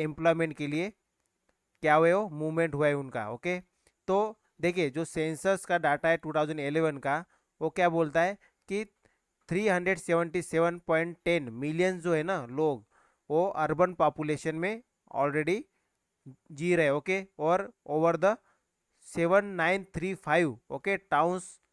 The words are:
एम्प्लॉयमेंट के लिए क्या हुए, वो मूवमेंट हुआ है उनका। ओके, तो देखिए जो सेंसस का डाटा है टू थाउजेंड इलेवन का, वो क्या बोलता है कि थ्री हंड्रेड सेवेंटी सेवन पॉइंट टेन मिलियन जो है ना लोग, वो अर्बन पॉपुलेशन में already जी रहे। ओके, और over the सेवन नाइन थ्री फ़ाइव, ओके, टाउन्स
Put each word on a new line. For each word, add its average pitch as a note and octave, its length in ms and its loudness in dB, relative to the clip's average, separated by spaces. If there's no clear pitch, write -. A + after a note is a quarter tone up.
एम्प्लॉयमेंट D#3+ 520 0
के D3 100 -6
लिए E3 260 -4
क्या D3+ 120 6
हुए, E3 180 6
वो G3+ 160 0
मूवमेंट D#3 460 -2
हुआ D3 120 2
है C#3+ 100 4
उनका। B2+ 340 -6
ओके, F3 280 -4
तो G#3 320 0
देखिए E3+ 300 0
जो D#3 140 -4
सेंसस D#3+ 640 -2
का F3 100 2
डाटा D3+ 300 0
है E3 80 4
टू D#3 160 -6
थाउजेंड D3+ 280 -2
इलेवन D3 380 0
का, C#3+ 260 -2
वो D#3 100 -2
क्या F3+ 180 2
बोलता E3 340 0
है G3 140 0
कि G3+ 160 -4
थ्री G3 200 0
हंड्रेड F3+ 300 2
सेवेंटी E3+ 440 -2
सेवन E3+ 440 0
पॉइंट E3 380 0
टेन E3 280 0
मिलियन D#3+ 480 0
जो E3+ 140 0
है D#3 80 0
ना E3+ 240 -4
लोग, C3 380 -2
वो D#3+ 160 2
अर्बन E3+ 480 0
पॉपुलेशन D#3 640 0
में G#3 260 -4
already D3+ 440 0
जी E3+ 240 0
रहे। D#3 140 4
ओके, F#3 320 -2
और F#3 340 0
over D#3+ 260 2
the F#3+ 180 2
सेवन F3+ 480 2
नाइन F#3 400 0
थ्री F3+ 200 -6
फ़ाइव, D#3 440 0
ओके, F#3 260 -4
टाउन्स F3 520 0